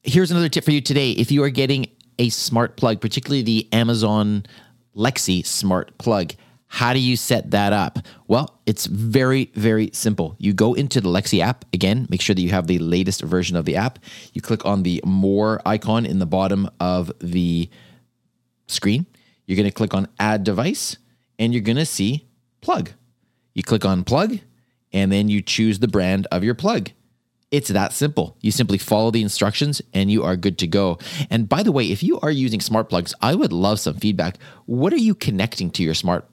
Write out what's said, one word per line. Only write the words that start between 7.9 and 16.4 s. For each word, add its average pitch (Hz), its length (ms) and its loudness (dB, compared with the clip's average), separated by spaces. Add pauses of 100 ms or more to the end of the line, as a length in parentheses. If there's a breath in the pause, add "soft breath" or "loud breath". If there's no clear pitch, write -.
Well, 127 380 0
it's - 220 -2
very, 127 680 2
very 110 400 2
simple. 95 460 -2
You 101 140 0
go 110 200 4
into 131 260 0
the 95 100 0
Lexi 92 320 0
app. 120 300 0
Again, 98 380 2
make 87 120 -2
sure 104 120 0
that 92 80 2
you 87 80 2
have 90 160 0
the 87 140 2
latest 90 420 0
version 87 340 -2
of 80 100 -2
the - 100 -2
app. 113 240 -2 (340 loud breath)
You - 80 -8
click - 240 -4
on 101 160 0
the 87 240 0
more 98 580 2
icon 110 440 0
in 90 100 -2
the 92 80 0
bottom 95 420 0 (120)